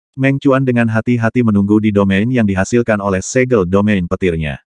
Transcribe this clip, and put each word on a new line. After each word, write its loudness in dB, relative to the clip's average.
Meng 0
Chuan 2
dengan 0
hati-hati 0
menunggu 0
di 0
domain 2
yang 0
dihasilkan 0
oleh -2
segel 0
domain 0
petirnya. -4